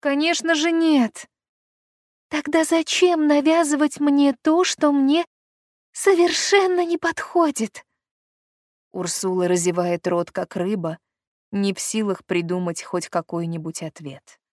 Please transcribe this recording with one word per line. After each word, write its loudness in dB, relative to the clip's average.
«Конечно 0
же 0
нет». 2
«Тогда 0
зачем 2
навязывать 2
мне 4
то, 2
что 0
мне 2
совершенно 2
не -4
подходит?» -2
Урсула -2
разевает 0
рот, -2
как -8
рыба, -4
не -2
в -14
силах -4
придумать -4
хоть -6
какой-нибудь -6
ответ. -16